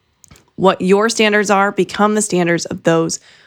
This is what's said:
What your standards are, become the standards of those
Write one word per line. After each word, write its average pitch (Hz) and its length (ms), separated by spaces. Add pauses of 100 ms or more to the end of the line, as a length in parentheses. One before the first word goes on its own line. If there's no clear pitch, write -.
(560)
What 180 240
your 196 280
standards 208 420
are, 196 220
become 208 420
the 214 80
standards 175 440
of - 160
those 165 380 (260)